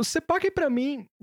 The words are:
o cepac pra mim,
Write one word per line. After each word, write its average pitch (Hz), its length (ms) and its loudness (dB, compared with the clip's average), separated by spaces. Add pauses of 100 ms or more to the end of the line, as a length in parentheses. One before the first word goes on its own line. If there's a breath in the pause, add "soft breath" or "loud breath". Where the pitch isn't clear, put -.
o 226 40 2
cepac 359 480 0
pra 330 180 0
mim, 254 380 -2 (160)